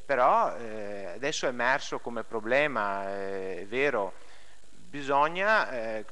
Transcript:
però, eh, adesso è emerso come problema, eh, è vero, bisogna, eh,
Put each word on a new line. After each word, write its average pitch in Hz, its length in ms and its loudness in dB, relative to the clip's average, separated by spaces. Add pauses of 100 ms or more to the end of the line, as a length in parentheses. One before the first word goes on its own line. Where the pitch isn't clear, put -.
però, 143 520 4
eh, 104 580 -6
adesso 139 320 -2
è 143 40 2
emerso 127 500 0
come 117 240 -6
problema, 110 840 0
eh, 98 520 -4
è 98 60 -8
vero, 117 480 0 (560)
bisogna, 151 1000 2
eh, 110 420 -2